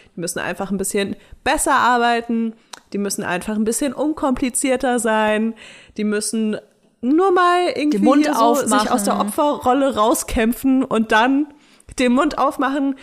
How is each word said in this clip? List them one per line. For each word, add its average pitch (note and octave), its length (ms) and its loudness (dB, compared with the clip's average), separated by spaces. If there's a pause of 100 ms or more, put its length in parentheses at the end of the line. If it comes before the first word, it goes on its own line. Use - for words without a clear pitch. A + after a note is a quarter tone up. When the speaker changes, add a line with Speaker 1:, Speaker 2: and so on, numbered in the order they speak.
(140)
Speaker 1:
die F3+ 60 -10
müssen E3+ 180 -8
einfach F#3 320 -6
ein G3 80 -4
bisschen G3 380 -4 (260)
besser B3+ 320 0
arbeiten, A#3 800 0 (380)
die G3 60 -6
müssen G3 260 -6
einfach F#3 320 -6
ein A3 80 0
bisschen B3 280 -2
unkomplizierter C4 1080 -2
sein, G#3+ 540 0 (420)
die G#3+ 80 -4
müssen G#3+ 540 -2 (420)
nur E4 320 2
mal F4+ 420 2
irgendwie C#4+ 240 0
Speaker 2:
Den G3 60 2
Mund C#4+ 200 4
Speaker 1:
hier D4 120 0
so A#3 180 4
sich G#3+ 360 2
aus A3 120 0
der G#3 120 0
Speaker 2:
aufmachen. G#3 140 -2
Speaker 1:
Opferrolle C4+ 680 0
rauskämpfen B3 880 0
und A3 260 -2
dann C4+ 380 2 (500)
den B3 140 2
Mund C#4 260 0
aufmachen, C#4 640 -2